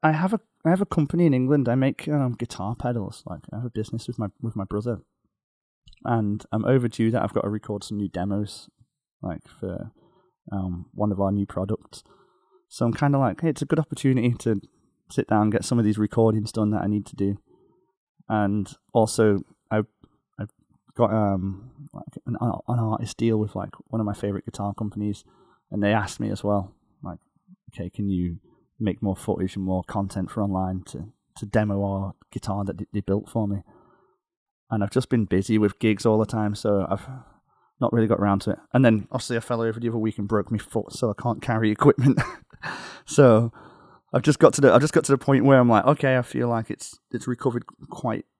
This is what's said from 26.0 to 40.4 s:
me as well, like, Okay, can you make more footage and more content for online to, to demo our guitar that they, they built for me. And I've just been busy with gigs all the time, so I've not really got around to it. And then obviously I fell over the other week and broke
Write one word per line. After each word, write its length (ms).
me 100
as 120
well, 320
like, 160
Okay, 180
can 180
you 300
make 220
more 140
footage 400
and 80
more 200
content 460
for 120
online 440
to, 220
to 100
demo 380
our 300
guitar 320
that 140
they, 140
they 80
built 280
for 180
me. 160
And 120
I've 80
just 180
been 160
busy 340
with 200
gigs 280
all 120
the 80
time, 280
so 340
I've 180
not 120
really 140
got 140
around 220
to 100
it. 60
And 120
then 260
obviously 260
I 40
fell 200
over 200
the 80
other 100
week 200
and 100
broke 220